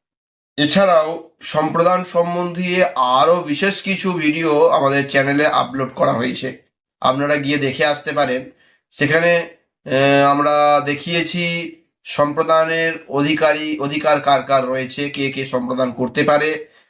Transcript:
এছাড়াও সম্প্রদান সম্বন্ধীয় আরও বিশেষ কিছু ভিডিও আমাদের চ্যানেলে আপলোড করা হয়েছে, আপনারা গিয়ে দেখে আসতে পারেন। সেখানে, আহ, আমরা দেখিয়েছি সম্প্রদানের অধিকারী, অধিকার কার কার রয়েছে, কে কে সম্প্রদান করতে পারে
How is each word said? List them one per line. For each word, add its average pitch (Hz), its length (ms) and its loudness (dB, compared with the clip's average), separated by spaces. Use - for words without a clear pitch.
এছাড়াও 165 720 2
সম্প্রদান 175 640 0
সম্বন্ধীয় 175 840 0
আরও 139 460 2
বিশেষ 190 400 -2
কিছু 190 300 -4
ভিডিও 156 560 2
আমাদের 139 420 2
চ্যানেলে 143 380 0
আপলোড 131 480 -2
করা 131 180 0
হয়েছে, 127 440 -4
আপনারা 143 340 0
গিয়ে 143 220 -2
দেখে 139 280 0
আসতে 147 260 -4
পারেন। 131 380 -2
সেখানে, 165 580 0
আহ, 139 460 4
আমরা 147 540 4
দেখিয়েছি 170 880 -4
সম্প্রদানের 160 880 0
অধিকারী, 151 720 0
অধিকার 147 420 0
কার 139 220 2
কার 131 220 2
রয়েছে, 131 440 -4
কে 139 220 -4
কে 135 140 -6
সম্প্রদান 127 460 -4
করতে 127 320 -4
পারে 151 440 0